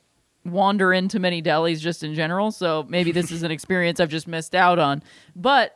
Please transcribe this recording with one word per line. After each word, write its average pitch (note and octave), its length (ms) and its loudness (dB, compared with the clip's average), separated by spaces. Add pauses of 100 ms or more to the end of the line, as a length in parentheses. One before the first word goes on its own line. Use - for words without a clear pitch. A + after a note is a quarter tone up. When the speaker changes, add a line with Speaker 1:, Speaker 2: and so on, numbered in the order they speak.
(460)
Speaker 1:
wander F#3+ 460 2
into F#3 280 0
many F3 220 0
delis D#3+ 380 2
just D#3+ 240 -6
in D3+ 120 -6
general, F3+ 360 -2
so D#3 380 -2
maybe E3+ 220 0
this E3 200 0
is E3 120 -6
an E3 80 -4
Speaker 2:
<laughs> D#3+ 60 -6
Speaker 1:
experience F3 420 -2
I've E3+ 100 2
just D#3 180 -8
missed E3 280 -8
out F3+ 240 4
on. C#3+ 220 2 (340)
But A#3+ 400 2